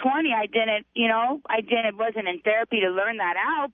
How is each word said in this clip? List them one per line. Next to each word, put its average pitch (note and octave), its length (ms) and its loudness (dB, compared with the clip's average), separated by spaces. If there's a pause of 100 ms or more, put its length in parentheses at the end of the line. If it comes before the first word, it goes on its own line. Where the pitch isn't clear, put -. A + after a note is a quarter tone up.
twenty. C#4 320 2
I G#3+ 120 0
didn't, G#3+ 380 0 (100)
you A#3 120 2
know, A#3 400 2
I A3+ 140 0
didn't, A3 360 0
wasn't A3 300 -2
in F3+ 160 -4
therapy A3 380 0
to F#3 80 4
learn G3 280 0
that F3 220 0
out, C#4+ 340 0